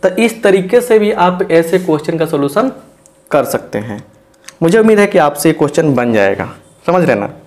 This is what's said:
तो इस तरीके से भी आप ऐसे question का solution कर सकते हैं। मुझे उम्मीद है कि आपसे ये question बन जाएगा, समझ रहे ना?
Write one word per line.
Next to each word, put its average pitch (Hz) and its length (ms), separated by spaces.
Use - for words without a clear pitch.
तो 190 60
इस 220 340
तरीके 196 380
से 226 180
भी 208 120
आप 180 400
ऐसे 165 280
question 160 380
का 160 80
solution 160 460
कर 147 140
सकते - 320
हैं। 107 260
मुझे 180 160
उम्मीद 220 200
है 202 80
कि 196 100
आपसे 151 320
ये 156 40
question 151 420
बन 120 180
जाएगा, 98 360
समझ 180 180
रहे 135 120
ना? 101 120